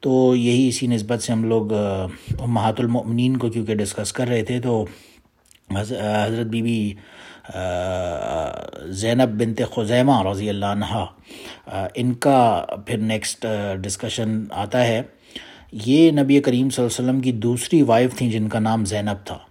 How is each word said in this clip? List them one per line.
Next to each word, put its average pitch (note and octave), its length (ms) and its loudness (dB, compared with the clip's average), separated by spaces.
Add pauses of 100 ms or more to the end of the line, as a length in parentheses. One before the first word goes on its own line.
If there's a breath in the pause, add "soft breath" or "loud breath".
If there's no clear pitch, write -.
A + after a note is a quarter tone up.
تو C3 360 4
یہی B2 320 4
اسی B2 180 -2
نسبت A2+ 360 0
سے B2 100 -2
ہم A2+ 120 0
لوگ، A2 280 0
آ، G2+ 320 -2 (360 loud breath)
امہات A2+ 400 0
المؤمنین A#2+ 560 0
کو B2 120 -2
کیونکہ A2 260 -4
discuss G#2 380 -4
کر B2+ 160 -2
رہے A#2+ 140 0
تھے B2 180 -2
تو A#2+ 240 0 (920 loud breath)
حض-، G#2+ 160 -4
آ، G#2+ 320 0
حضرت A2+ 220 -2
بی A2+ 160 -2
بی، A2 320 -2 (600 loud breath)
آ، F#2+ 40 -8 (1300)
زینب A2+ 560 0
بنت A2+ 200 -2 (120)
خزیمہ B2 560 2
رضی G2 180 -4
اللہ G2+ 180 -2
عنہا، G2+ 400 -2 (600 loud breath)
آ، G2 280 -6
ان B2 200 0
کا B2 500 4 (220)
پھر A#2+ 120 -2
next، A2 480 -4
آ، G#2 280 -2
discussion A2 760 -4
آتا G#2 360 0
ہے۔ A#2 160 0 (720 loud breath)
یہ C3+ 380 6
نبی C#3+ 300 4
کریم C3 300 2
صلی B2 140 0
اللہ A#2 160 -2
علیہ B2 100 0
وسلم C3 100 0
کی B2+ 120 0
دوسری A#2+ 500 2
wife B2 320 4
تھیں B2 160 0
جن G#2+ 180 0
کا A2+ 100 -2
نام A2 260 0
زینب G#2 420 -4
تھا۔ - 120 -10 (120)